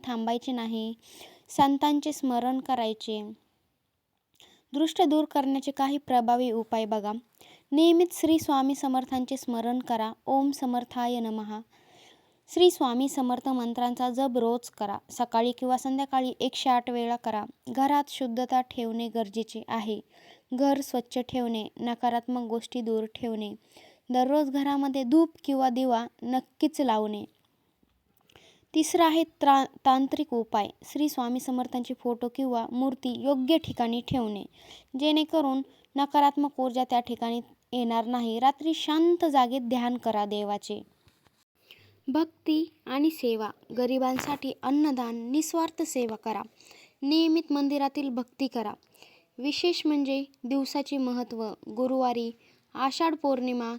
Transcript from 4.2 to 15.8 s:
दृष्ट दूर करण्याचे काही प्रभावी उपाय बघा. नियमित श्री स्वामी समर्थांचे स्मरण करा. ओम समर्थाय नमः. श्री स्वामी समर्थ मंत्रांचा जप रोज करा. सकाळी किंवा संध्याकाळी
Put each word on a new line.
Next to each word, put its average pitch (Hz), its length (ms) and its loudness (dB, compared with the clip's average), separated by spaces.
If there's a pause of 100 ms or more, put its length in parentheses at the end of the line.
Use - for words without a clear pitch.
दृष्ट 320 300 2
दूर 302 220 4
करण्याचे 277 460 -2
काही 277 280 -2
प्रभावी 247 520 2
उपाय 220 340 -2
बघा. 214 280 -4 (600)
नियमित 330 400 6
श्री 320 260 2
स्वामी 277 360 2
समर्थांचे 262 640 -2
स्मरण 240 420 -4
करा. 226 340 -4 (140)
ओम 277 240 2
समर्थाय 247 720 -4
नमः. 220 400 -6 (880)
श्री 359 220 8
स्वामी 262 380 0
समर्थ 254 400 -2
मंत्रांचा 247 640 -2
जप 254 280 0
रोज 233 320 0
करा. 202 280 -6 (120)
सकाळी 240 420 -2
किंवा 254 240 -2
संध्याकाळी 262 640 -2